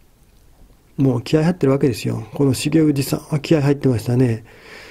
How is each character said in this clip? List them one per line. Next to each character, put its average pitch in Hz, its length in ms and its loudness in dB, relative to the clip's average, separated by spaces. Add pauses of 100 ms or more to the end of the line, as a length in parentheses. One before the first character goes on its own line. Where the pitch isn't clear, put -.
(960)
も 135 200 2
う 117 60 -6
気 - 160 0
合 156 60 2
入 175 80 2
っ - 20 -8
て 143 120 -2
る 135 60 4
わ 139 60 0
け 147 80 0
で 123 80 -2
す 127 140 -8
よ。 117 260 -6
こ 143 100 0
の 135 80 4
重 147 180 -4 (220)
氏 139 100 -2
さ - 160 -4
ん - 20 -10
は 151 200 -4
気 - 160 2
合 147 60 0
入 139 120 2
っ - 20 0
て 143 120 -2
ま 123 100 2
し 101 60 -6
た 120 120 -2
ね。 120 280 0 (460)